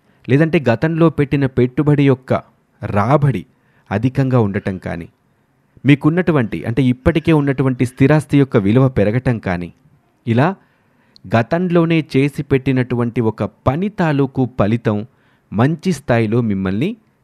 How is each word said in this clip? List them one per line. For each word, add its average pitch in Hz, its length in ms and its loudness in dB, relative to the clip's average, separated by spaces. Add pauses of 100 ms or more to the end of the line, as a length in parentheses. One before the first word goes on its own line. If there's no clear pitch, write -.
(240)
లేదంటే 151 380 2
గతంలో 160 480 0
పెట్టిన 143 360 -2
పెట్టుబడి 143 580 0
యొక్క 131 280 0 (500)
రాబడి 110 600 0 (480)
అధికంగా 127 500 0
ఉండటం 98 380 -4
కానీ, 85 300 -10 (760)
మీకున్నటువంటి, 147 800 2
అంటే 120 200 -2
ఇప్పటికే 156 480 0
ఉన్నటువంటి 135 540 0
స్థిరాస్తి 147 520 2
యొక్క 135 180 0
విలువ 113 320 4
పెరగటం 120 500 -2
కానీ, 87 320 -6 (560)
ఇలా 123 220 2 (760)
గతంలోనే 165 720 0 (100)
చేసి 143 340 -2
పెట్టినటువంటి 127 800 -2
ఒక 110 200 -2 (200)
పని 170 280 -2
తాలూకు 139 640 -2
ఫలితం 110 460 -2 (540)
మంచి 147 400 -2
స్థాయిలో 117 500 -2
మిమ్మల్ని 101 480 -2 (340)